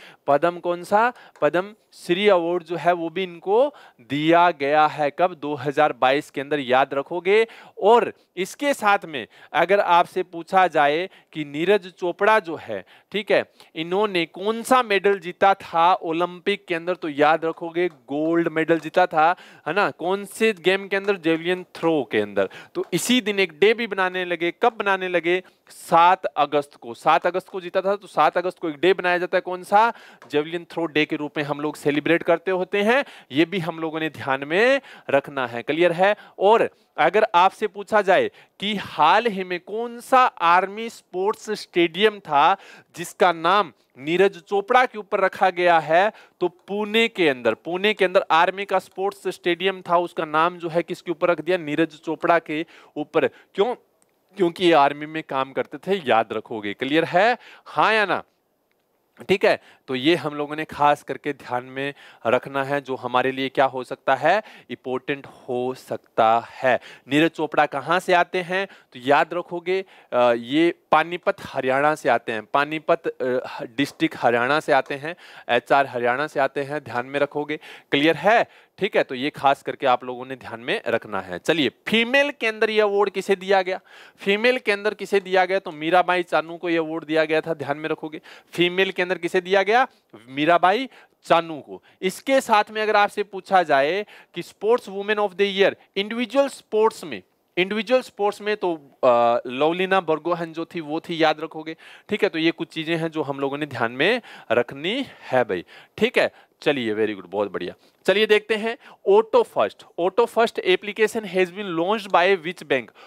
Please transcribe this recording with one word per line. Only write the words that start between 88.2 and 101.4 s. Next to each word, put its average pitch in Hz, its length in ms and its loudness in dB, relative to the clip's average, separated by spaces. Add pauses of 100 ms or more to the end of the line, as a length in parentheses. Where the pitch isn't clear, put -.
फीमेल 180 380 0
के 185 120 -4
अंदर 180 160 -4
किसे 170 220 -2
दिया 190 220 2
गया? 233 240 2 (420)
मीराबाई 170 600 2 (360)
चानू 165 360 0
को। 98 220 -16 (200)
इसके 262 380 0
साथ 214 300 2
में 214 120 -6
अगर 214 140 0
आपसे 208 260 0
पूछा 196 400 0
जाए 151 440 0 (280)
कि 175 80 -10
स्पोर्ट्स 226 460 -2
वुमेन 202 280 -4
of 208 140 -2
the 196 280 -2
year, 170 160 4 (220)
इंडिविजुअल 233 520 -2
स्पोर्ट्स 220 560 -2
में, 113 180 -12 (360)
इंडिविजुअल 214 440 0
स्पोर्ट्स 202 380 -4
में 208 160 -2
तो, 180 180 -2 (300)
अ, 120 420 4
लवलीना 170 540 0
बरगोहन 165 520 -4
जो 165 120 -10
थी 170 160 -10
वो 156 200 -8
थी, 160 220 -6
याद 156 180 2